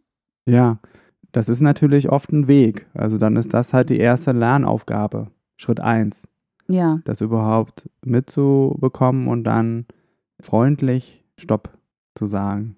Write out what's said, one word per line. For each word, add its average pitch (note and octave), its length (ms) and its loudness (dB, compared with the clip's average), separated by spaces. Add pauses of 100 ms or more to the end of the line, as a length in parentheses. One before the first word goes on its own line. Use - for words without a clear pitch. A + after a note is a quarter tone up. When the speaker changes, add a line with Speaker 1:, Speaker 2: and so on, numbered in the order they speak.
(480)
Speaker 1:
Ja, A#2+ 320 4 (520)
das A2+ 160 -2
ist A#2+ 140 -2
natürlich C#3+ 480 2
oft C#3+ 220 -2
ein D3 140 2
Weg. C3 480 4
Also A2 240 -2
dann A2 180 2
ist A2+ 180 -2
das A#2+ 180 -2
halt B2+ 180 2
die A2+ 80 0
erste B2 340 2
Lernaufgabe, A2 960 -2 (260)
Schritt - 240 -4
eins. A2 480 -2 (400)
Speaker 2:
Ja. E3+ 360 0
Speaker 1:
Das G#2+ 160 -6
überhaupt A2 680 -2 (160)
mitzubekommen C3 1200 0
und A#2+ 160 -4
dann A2+ 420 -2 (540)
freundlich B2+ 840 -2 (140)
Stopp - 380 -6 (380)
zu G#2+ 120 -6
sagen. G2+ 520 -6